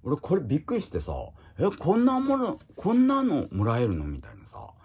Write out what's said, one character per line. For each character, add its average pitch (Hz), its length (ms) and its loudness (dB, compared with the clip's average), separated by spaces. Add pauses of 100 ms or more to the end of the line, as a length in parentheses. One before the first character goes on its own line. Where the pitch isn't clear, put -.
俺 135 120 0
こ 175 200 -2
れ 185 60 0
び 131 160 0
っ - 60 -6
く 247 120 -4
り 208 40 -2
し - 80 -10
て 80 120 -6
さ、 73 120 -8 (460)
「え、 175 180 2
こ 190 200 2
ん 240 80 4
な 262 160 4
も 269 160 2
の、 240 240 -2 (160)
こ 208 160 0
ん 254 160 6
な 277 160 4
の 165 260 0
も 98 140 -2
ら 117 140 0
え 123 80 2
る 95 100 0
の？」 73 100 -4
み 71 140 -8
た - 100 -20
い - 80 -20
な - 80 -20
さ。 - 260 -18 (120)